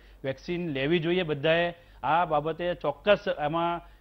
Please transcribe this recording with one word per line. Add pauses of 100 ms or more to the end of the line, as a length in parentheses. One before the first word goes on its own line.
(260)
વેક્સિન
લેવી
જોઈએ
બધાએ. (280)
આ
બાબતે
ચોક્કસ (140)
એમાં (200)